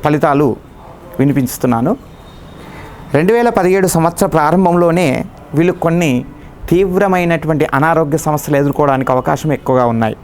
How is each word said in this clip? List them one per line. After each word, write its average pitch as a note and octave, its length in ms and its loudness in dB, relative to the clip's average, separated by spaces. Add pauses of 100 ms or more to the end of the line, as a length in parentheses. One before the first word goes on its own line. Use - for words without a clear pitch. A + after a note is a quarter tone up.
ఫలితాలు D3 440 2 (720)
వినిపించుతున్నాను. C3 720 0 (1300)
రెండు F#3 200 2
వేల A#3+ 120 2 (100)
పదిహేడు F#3 380 2
సంవత్సర E3+ 300 2 (100)
ప్రారంభంలోనే F3 720 2 (520)
వీళ్ళు F3 160 2 (100)
కొన్ని E3 260 2 (600)
తీవ్రమైనటువంటి F3 960 0 (120)
అనారోగ్య D#3+ 460 0
సమస్యలు D3 360 0
ఎదుర్కోవడానికి C#3 560 0
అవకాశం D3 420 -2
ఎక్కువగా B2+ 340 0
ఉన్నాయి. A2+ 300 -2